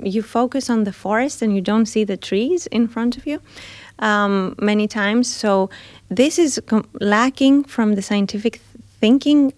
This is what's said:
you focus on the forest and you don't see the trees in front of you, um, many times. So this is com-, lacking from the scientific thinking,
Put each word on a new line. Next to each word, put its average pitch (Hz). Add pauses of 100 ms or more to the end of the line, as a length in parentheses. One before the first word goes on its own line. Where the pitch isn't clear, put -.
you 202
focus 247
on 220
the 196
forest 220
and 214
you 196
don't 208
see 220
the 196
trees 262
in 233
front 233
of -
you, 302 (600)
um, 202
many 208
times. 220
So 196 (400)
this 254
is 311
com-, 214 (140)
lacking 269
from 214
the 196
scientific 208 (400)
thinking, 277